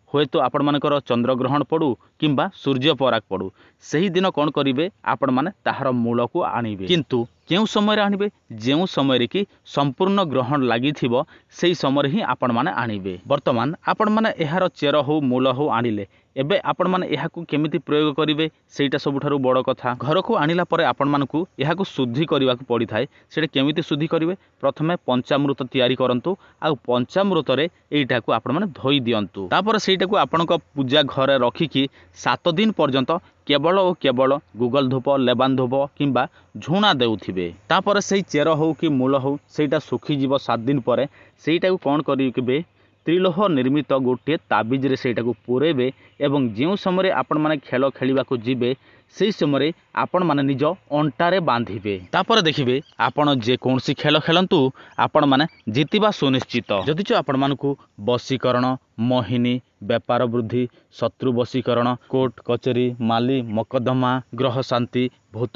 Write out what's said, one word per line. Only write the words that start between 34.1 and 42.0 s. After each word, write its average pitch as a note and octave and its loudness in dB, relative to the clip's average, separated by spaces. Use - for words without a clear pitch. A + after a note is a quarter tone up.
ଗୁଗଲ B2 0
ଧୂପ, B2+ -2
ଲେବାନ B2+ 2
ଧୂପ B2+ 0
କିମ୍ବା C3 2
ଝୁଣା G3 0
ଦେଉଥିବେ। G#2+ -2
ତାପରେ G3 2
ସେଇ G3 0
ଚେର D3 0
ହଉ D#3+ 2
କି E3 0
ମୂଳ C3 2
ହଉ, C#3 -2
ସେଇଟା D3+ -2
ଶୁଖିଯିବ C3+ -2
ସାତ A#2 -2
ଦିନ C3+ 0
ପରେ। A#2+ 0
ସେଇଟାକୁ F#3 0
କ'ଣ C#3+ -2